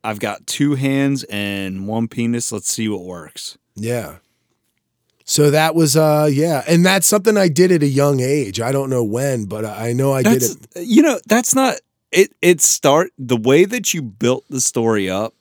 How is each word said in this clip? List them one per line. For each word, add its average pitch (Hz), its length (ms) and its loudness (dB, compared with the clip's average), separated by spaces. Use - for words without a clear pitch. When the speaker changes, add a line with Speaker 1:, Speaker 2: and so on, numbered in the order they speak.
Speaker 1:
I've 107 160 -8
got 107 260 -8
two 143 300 -2
hands 139 480 -2
and 98 640 -8
one 113 180 -4
penis. 117 460 -4
Let's 104 180 -8
see 110 180 -4
what 95 140 -6
works." 85 560 -16
Speaker 2:
Yeah. 104 440 -8
So 147 220 2
that 156 240 0
was, 156 220 2
uh, 151 360 2
yeah. 147 360 0
And 170 180 4
that's 185 200 2
something 214 300 2
I 190 120 2
did 180 240 4
at 156 100 2
a 143 60 2
young 143 320 2
age. 123 400 -2
I 117 100 -2
don't 139 180 -2
know 123 140 0
when, 117 440 -2
but 107 180 -8
I, 110 240 -8
I 120 40 -2
know 135 200 0
I 131 100 0
Speaker 1:
That's, 127 320 2
Speaker 2:
did - 120 -20
it. 175 100 -8
Speaker 1:
you 233 160 6
know, 269 240 2
that's 233 260 2
not, 262 280 0
it, 185 280 2
it 175 200 4
start, 151 580 2
the 127 180 -2
way 131 280 4
that 208 280 -4
you 160 100 -4
built 117 460 -4
the 131 120 -6
story 110 500 0
up 104 300 -6